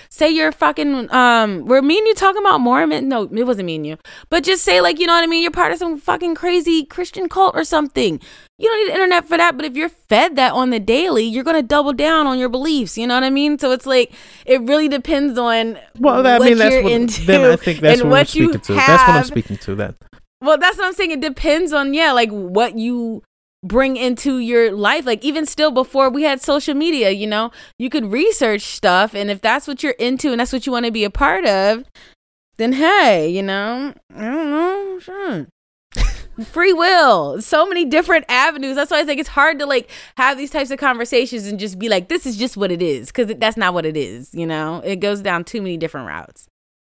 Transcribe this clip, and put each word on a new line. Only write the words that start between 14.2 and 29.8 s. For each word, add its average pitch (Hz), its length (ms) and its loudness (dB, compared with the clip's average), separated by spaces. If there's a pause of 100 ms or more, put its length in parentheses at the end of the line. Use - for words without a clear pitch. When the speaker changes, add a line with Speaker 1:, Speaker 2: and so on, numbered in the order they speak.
Speaker 1:
it 262 160 4
really 302 260 2
depends 277 480 -2
on 226 420 0 (200)
Speaker 2:
Well, 254 280 4
I 240 120 6
Speaker 1:
what 240 100 6
Speaker 2:
mean, 233 100 6
that's 220 160 6
Speaker 1:
you're 262 100 4
Speaker 2:
what, 233 80 2
Speaker 1:
into 233 340 0
Speaker 2:
then 247 260 6
I - 40 4
think 156 240 -4
that's 233 200 6
Speaker 1:
and 240 100 2
Speaker 2:
what 269 80 6
I'm - 20 6
Speaker 1:
what - 160 0
you 320 160 4
Speaker 2:
speaking 220 80 -4
to. 202 140 -4
That's 269 280 6
what 247 60 6
I'm 247 80 6
Speaker 1:
have. 247 100 2
Speaker 2:
speaking 202 320 -6
to 98 160 -8
then. 101 220 -6 (440)
Speaker 1:
Well, 285 180 4
that's 359 180 2
what 381 100 -4
I'm 359 60 -4
saying. 349 200 -4
It 277 80 -6
depends 311 520 -2
on, 277 220 0
yeah, 311 180 2
like, 233 180 2
what 202 480 -2
you 233 440 -6 (420)
bring 254 320 0
into 254 420 -2
your 233 320 2
life. 220 360 0
Like, 240 180 -4
even 311 200 -2
still 302 280 -2
before 262 380 0
we 285 120 -2
had 277 180 0
social 285 340 -2
media, 285 360 0
you 202 160 -4
know, 214 240 -4 (300)
you 247 100 -6
could 220 220 -4
research 247 500 0
stuff, 202 520 0
and 202 140 -6
if 202 120 -6
that's 240 260 -2
what 277 160 -10